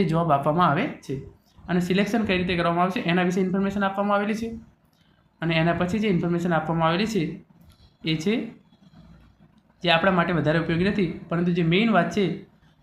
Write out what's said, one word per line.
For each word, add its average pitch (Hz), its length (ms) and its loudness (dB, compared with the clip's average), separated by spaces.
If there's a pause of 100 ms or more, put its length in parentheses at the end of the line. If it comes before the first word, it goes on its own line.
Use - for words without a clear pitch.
એ 190 120 4
જોબ 165 240 2
આપવામાં 151 340 2
આવે 165 140 0 (240)
છે 135 100 -6 (500)
અને 175 200 0
સિલેક્શન 208 420 0
કઈ 185 100 2
રીતે 185 200 -2
કરવામાં 170 260 2
આવશે 185 140 -2 (140)
એના 180 160 2
વિશે 180 160 0
ઇન્ફોર્મેશન 196 440 -2
આપવામાં 202 280 0
આવેલી 208 240 -2
છે. 226 120 -8 (880)
અને 165 100 -2 (120)
એના 170 180 2
પછી 196 240 -2
જે 202 80 2
ઇન્ફોર્મેશન 170 460 0
આપવામાં 165 280 0
આવેલી 202 260 -2
છે 185 80 0 (920)
એ 151 80 -4
છે 208 120 0 (1500)
જે 175 60 -2 (100)
આપણા 185 180 2
માટે 170 220 2
વધારે 151 260 2
ઉપયોગી 175 300 0
નથી, 185 160 0 (180)
પરંતુ 175 300 0
જે 170 160 2
મેઇન 220 240 2
વાત 170 180 2
છે 208 80 2 (580)